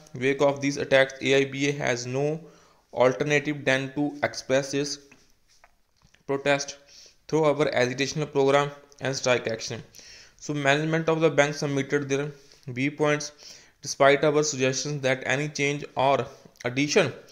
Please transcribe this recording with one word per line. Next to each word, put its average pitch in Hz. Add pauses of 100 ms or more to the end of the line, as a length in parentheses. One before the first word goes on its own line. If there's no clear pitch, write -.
(140)
wake 139
of 139
these 139
attacks, 135
A 135
I 139
B 135
A 143
has 127
no 147 (520)
alternative 143
than 135
to 147
express 135
its 143 (1300)
protest 139 (500)
through 156
our 147
agitational 131
program 139 (300)
and 131
strike 123
action. 113 (540)
So -
management 156
of 165
the 160
bank 143
submitted 143
their 143 (360)
viewpoints 147 (500)
despite 143
our 147
suggestions 135
that 131
any 143
change 147 (120)
or 131 (380)
addition 135 (200)